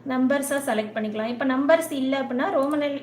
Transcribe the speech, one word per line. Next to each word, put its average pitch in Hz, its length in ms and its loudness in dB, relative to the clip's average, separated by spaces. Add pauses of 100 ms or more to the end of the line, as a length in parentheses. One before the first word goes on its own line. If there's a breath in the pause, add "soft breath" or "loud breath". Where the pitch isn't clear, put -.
நம்பர்ஸை 269 580 2
செலக்ட் 214 280 -2
பண்ணிக்கலாம். 220 320 -2
இப்ப 240 180 -4
நம்பர்ஸ் 285 460 2
இல்ல 269 320 0
அப்படின்னா 247 280 -2
ரோமன், 294 520 0